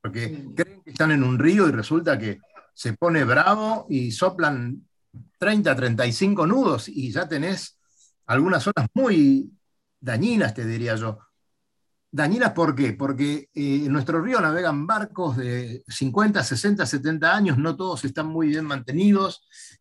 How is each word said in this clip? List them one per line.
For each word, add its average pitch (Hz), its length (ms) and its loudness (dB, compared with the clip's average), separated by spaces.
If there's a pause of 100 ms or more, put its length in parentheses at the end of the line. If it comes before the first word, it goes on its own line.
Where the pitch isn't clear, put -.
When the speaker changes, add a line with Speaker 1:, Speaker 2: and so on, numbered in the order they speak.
Speaker 1:
Porque 113 260 -6
Speaker 2:
Mm. 135 260 -12
Speaker 1:
creen - 300 -6
que 151 60 -20
están 156 200 0
en 139 140 2
un 127 140 0
río 175 300 4
y 139 40 2
resulta 151 460 0
que 104 200 -6 (360)
se - 180 -6
pone 160 320 0
bravo 202 680 2
y 123 220 -2
soplan 147 760 -2 (520)
treinta, 208 360 2
treinta 120 320 0
y 120 60 0
cinco 190 340 2
nudos 208 420 2
y 131 220 -6
ya 165 180 -4
tenés 160 480 -4 (500)
algunas 151 420 2
olas 143 260 0
muy 156 560 4 (500)
dañinas, 139 540 0
te 120 100 -8
diría 113 320 -4
yo. 110 220 -6 (920)
¿Dañinas 202 420 0
por 160 220 2
qué? 123 200 0
Porque, 139 600 -4
eh, 143 300 -2
en 135 80 0
nuestro 151 300 0
río 240 180 0
navegan 160 460 0
barcos 185 500 -4
de 123 520 -6
cincuenta, 180 540 0
sesenta, 180 440 0
setenta 156 500 0
años, 185 220 4
no 156 180 0
todos 185 280 -6
están 151 240 -4
muy 160 200 0
bien 156 160 -2
mantenidos, 170 840 0 (340)